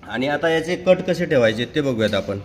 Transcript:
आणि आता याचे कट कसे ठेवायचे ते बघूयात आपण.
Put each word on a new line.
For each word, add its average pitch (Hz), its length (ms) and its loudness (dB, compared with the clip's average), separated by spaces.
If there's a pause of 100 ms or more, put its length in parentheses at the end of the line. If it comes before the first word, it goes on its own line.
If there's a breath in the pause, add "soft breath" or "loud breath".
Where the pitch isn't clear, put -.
आणि 117 180 -4
आता 147 220 -2
याचे 165 260 0
कट 185 220 2
कसे 180 280 -2
ठेवायचे 120 400 2
ते 151 160 -4
बघूयात 110 320 0
आपण. 98 320 -4